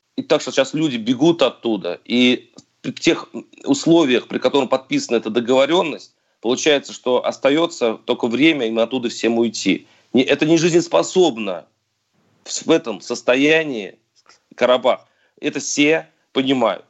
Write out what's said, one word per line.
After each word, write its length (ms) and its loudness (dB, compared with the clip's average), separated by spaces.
и 80 -6
так 180 0
что 120 -10
сейчас 200 0
люди 240 -2
бегут 460 2
оттуда, 640 -2
и 480 0
при 120 -8
тех 340 -2
условиях, 640 2
при 100 -6
которых 320 0
подписана 460 -2
эта 140 -2
договоренность, 840 0
получается, 520 0
что 340 -2
остается 800 -2
только 240 -2
время 400 2
им 100 -2
оттуда 300 -2
всем 280 -2
уйти. 520 -2
Не, 100 4
это 240 0
не 120 4
жизнеспособно 1040 0
в, 220 -10
в 40 -2
этом 300 0
состоянии 960 0
Карабах. 520 2
Это 200 -4
все 460 0
понимают. 580 0